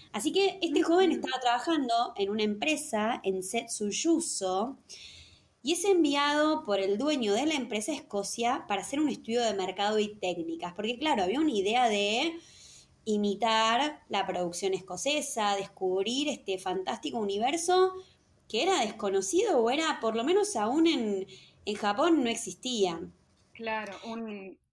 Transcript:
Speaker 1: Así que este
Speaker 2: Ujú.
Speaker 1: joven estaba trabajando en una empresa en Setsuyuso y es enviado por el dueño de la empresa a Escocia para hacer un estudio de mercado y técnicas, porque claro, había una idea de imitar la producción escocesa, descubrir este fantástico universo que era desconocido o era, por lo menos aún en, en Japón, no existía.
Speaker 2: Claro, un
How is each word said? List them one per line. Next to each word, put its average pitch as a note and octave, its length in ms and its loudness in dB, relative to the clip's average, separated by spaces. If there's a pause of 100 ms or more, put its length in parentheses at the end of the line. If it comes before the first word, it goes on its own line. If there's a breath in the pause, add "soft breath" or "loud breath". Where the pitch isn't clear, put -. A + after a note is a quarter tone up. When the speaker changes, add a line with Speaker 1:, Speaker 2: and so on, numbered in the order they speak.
(120)
Speaker 1:
Así B3 200 -2
que F#4+ 280 2
este E4+ 200 2
Speaker 2:
Ujú. E4 140 4
Speaker 1:
joven F#4 180 6
estaba C4 280 -2
trabajando B3 760 2
en G3 140 0
una G#3+ 120 0
empresa G#3+ 800 0
en F#3+ 220 -2
Setsuyuso A3+ 1300 0 (840 loud breath)
y D4 120 0
es F4 100 -2
enviado D4+ 800 4
por G3 160 2
el G3+ 180 2
dueño C4 340 2
de B3+ 140 2
la D#4 80 0
empresa A3 380 -4
a - 20 -4
Escocia A#3 720 -2
para G3 140 -2
hacer - 180 -6
un D4+ 100 2
estudio A#3 360 -2
de G#3+ 100 0
mercado G3+ 460 0
y G#3 160 -2
técnicas, F3 580 -4
porque A3+ 240 -4
claro, C#4 240 2
había G3 160 0
una D#4 140 2
idea A3 360 2
de A3 480 0 (680 loud breath)
imitar A3 1040 2
la G3 180 -2
producción F3+ 480 -2
escocesa, G#3 800 -2
descubrir G3 720 -2
este G3 300 -4
fantástico F#3+ 600 -4
universo E4 760 2 (540 loud breath)
que A#3 160 0
era F4+ 160 2
desconocido A3 800 0
o A3+ 100 4
era, D#4 300 0
por A3+ 160 0
lo A3+ 80 0
menos G4 320 2
aún C4+ 320 4
en, G#3+ 400 0 (360 loud breath)
en G#3 120 -2
Japón, C4 480 2
no A#3 60 2
existía. G3+ 680 -2 (540)
Speaker 2:
Claro, G#3+ 440 -6 (100)
un G#3+ 520 -10 (140)